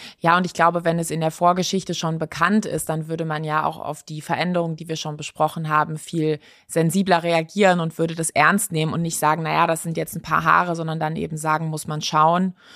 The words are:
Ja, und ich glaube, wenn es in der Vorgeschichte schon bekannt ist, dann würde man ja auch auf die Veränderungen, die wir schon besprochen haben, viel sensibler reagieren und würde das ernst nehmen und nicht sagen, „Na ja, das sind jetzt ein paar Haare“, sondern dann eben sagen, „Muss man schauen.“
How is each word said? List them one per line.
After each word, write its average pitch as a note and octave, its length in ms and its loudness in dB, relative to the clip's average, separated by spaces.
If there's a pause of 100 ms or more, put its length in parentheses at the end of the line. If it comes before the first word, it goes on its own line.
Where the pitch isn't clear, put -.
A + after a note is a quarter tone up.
(200)
Ja, E3+ 160 4
und F3+ 80 2
ich F3 80 -6
glaube, E3+ 320 2
wenn E3+ 140 2
es E3 120 -4
in D#3+ 100 -2
der D#3+ 100 2
Vorgeschichte F3 640 0
schon D#3+ 240 -4
bekannt F3 480 0
ist, - 240 -4
dann D#3 180 -4
würde D#3+ 160 -4
man D#3 180 -4
ja D3+ 220 -2
auch D#3+ 140 -4
auf - 240 -10
die D3+ 180 -12
Veränderungen, E3+ 560 -2
die D#3+ 120 -12
wir D#3+ 80 -6
schon D3+ 200 -8
besprochen D#3 540 -4
haben, D3+ 260 0
viel D#3 440 -2 (260)
sensibler E3+ 560 2
reagieren F3 580 2
und D#3+ 160 -4
würde E3 180 -2
das E3 140 -4
ernst D#3+ 440 4
nehmen D#3+ 200 0
und - 80 -2
nicht E3 180 -4
sagen, D#3 260 2
„Na D3+ 80 -2
ja, D#3+ 140 4
das E3 160 -2
sind E3 140 -6
jetzt D#3+ 180 -4
ein E3 80 -10
paar D#3 220 0
Haare“, E3 320 4
sondern D#3+ 240 -6
dann D#3 160 -2
eben D#3 220 -6
sagen, D#3 300 -2
„Muss D#3 180 -8
man D#3 160 -6
schauen.“ E3+ 520 2 (220)